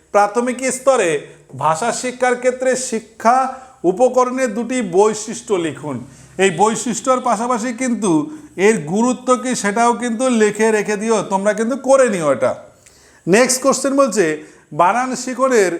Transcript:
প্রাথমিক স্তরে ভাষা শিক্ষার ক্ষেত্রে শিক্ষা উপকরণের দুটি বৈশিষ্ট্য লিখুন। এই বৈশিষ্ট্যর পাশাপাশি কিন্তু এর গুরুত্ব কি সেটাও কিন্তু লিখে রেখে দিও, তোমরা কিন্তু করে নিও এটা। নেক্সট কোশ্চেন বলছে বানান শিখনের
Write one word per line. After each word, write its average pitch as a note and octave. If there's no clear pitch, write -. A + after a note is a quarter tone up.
প্রাথমিক A#3
স্তরে B3
ভাষা D#3+
শিক্ষার B3
ক্ষেত্রে B3+
শিক্ষা A3+
উপকরণের B3
দুটি A#3+
বৈশিষ্ট্য G#3+
লিখুন। D3+
এই F#3+
বৈশিষ্ট্যর A3+
পাশাপাশি A#3+
কিন্তু A3
এর G#3
গুরুত্ব B3
কি A#3+
সেটাও A#3
কিন্তু A#3
লিখে A3
রেখে G#3
দিও, A3
তোমরা G3
কিন্তু A3+
করে C4
নিও E3
এটা। B2
নেক্সট A#3
কোশ্চেন C4+
বলছে A3
বানান G#3+
শিখনের B3